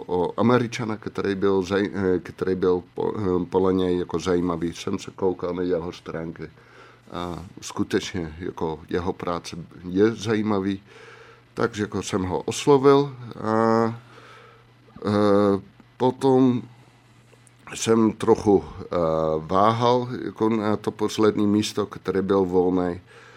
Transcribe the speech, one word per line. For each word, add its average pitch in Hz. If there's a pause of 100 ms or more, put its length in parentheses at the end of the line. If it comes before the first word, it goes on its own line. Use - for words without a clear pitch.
o 90
Američana, 117
který 98
byl 98
zaj-, 98
eh, 92
který 90
byl 90 (100)
po-, 87
eh, 90
podle 92
něj 92
jako 87
zajímavý. 87
Jsem 95
se -
koukal 90
na 90
jeho 90
stránky 82 (640)
a 87 (180)
skutečně 90
jako 85 (100)
jeho 90
práce 87 (280)
je 95
zajímavý. 104 (680)
Takže 104
jako 98
jsem 95
ho 90
oslovil 139 (280)
a, 113 (1080)
eh, 101 (360)
potom 127 (1120)
jsem 113
trochu, 101
eh, - (520)
váhal 113 (180)
jako 107
na 107
to 104
poslední 104
místo, 104
které 95
bylo 98
volné. 90 (360)